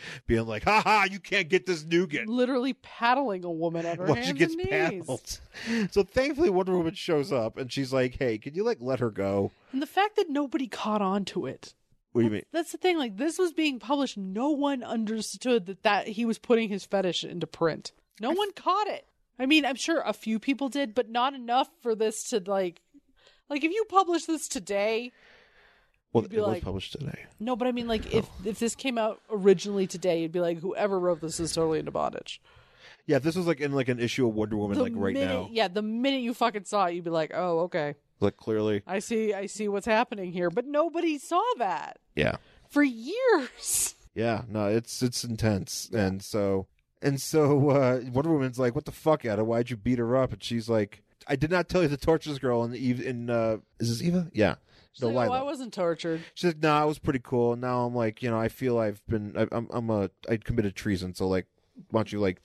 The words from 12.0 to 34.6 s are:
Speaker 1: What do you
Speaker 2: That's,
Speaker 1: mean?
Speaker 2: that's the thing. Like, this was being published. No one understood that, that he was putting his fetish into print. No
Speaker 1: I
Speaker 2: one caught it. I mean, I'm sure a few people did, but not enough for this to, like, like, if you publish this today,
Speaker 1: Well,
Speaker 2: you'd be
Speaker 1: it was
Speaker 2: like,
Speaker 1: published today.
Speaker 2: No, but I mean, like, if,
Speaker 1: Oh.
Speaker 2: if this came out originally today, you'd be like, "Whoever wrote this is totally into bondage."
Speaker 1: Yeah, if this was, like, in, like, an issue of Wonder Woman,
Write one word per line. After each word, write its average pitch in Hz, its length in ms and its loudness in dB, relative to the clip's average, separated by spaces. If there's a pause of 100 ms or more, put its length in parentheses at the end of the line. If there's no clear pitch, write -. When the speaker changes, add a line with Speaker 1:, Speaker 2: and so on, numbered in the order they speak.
Speaker 1:
What 120 80 2
do 113 60 6
you 110 40 4
Speaker 2:
That's, 104 40 -2
Speaker 1:
mean? 101 180 -4
Speaker 2:
that's 330 200 -2
the 320 60 -10
thing. 359 200 2
Like, 233 180 -2
this 302 220 -2
was 359 160 0
being 302 240 0
published. 254 400 -2
No 196 320 -2
one 285 340 0
understood 220 800 -2
that, 185 180 -12
that 202 260 2
he 226 180 -2
was 226 120 -2
putting 226 300 2
his 196 160 -4
fetish 190 400 0
into 165 220 -6
print. - 460 -2 (280)
No 240 120 -2
Speaker 1:
I - 20 2
Speaker 2:
one 403 180 -2
caught 392 340 0
it. 226 200 -8 (320)
I 254 80 -2
mean, 311 180 6
I'm 254 120 0
sure 320 280 0
a 214 80 -2
few 220 260 -4
people 269 300 -2
did, 247 260 -2
but 240 140 0
not 240 240 0
enough 254 380 0 (100)
for 233 140 0
this 214 340 -2
to, 220 160 0
like, 190 380 -2 (680)
like, 285 120 -2
if 320 100 0
you 440 180 0
publish 349 340 2
this 320 240 -4
today, 220 640 -2 (1000)
Speaker 1:
Well, 113 100 4
Speaker 2:
you'd 180 80 -6
be 220 60 -4
Speaker 1:
it 214 40 2
was 208 80 2
Speaker 2:
like, - 140 -2
Speaker 1:
published 95 300 -8
today. - 320 -10 (160)
Speaker 2:
No, 240 160 -4
but 240 120 -2
I 247 40 -2
mean, 240 160 -4
like, 220 260 -4
if, 190 120 2
Speaker 1:
Oh. - 60 -20 (160)
Speaker 2:
if 214 100 -6
this 233 160 -2
came 254 220 -4
out 220 240 -2 (100)
originally 196 560 4
today, 170 360 0
you'd 160 100 -4
be 180 80 0
like, 170 200 0
"Whoever 196 380 -2
wrote 180 220 0
this 160 200 -6
is 156 120 -4
totally 160 280 0
into 151 100 -6
bondage." - 500 -4 (680)
Speaker 1:
Yeah, 147 100 4
if 127 60 2
this 160 140 0
was, 180 100 0
like, 156 140 2
in, 143 120 -2
like, 135 160 0
an 123 100 0
issue 120 280 2
of 113 80 2
Wonder 107 220 0
Woman, 104 220 0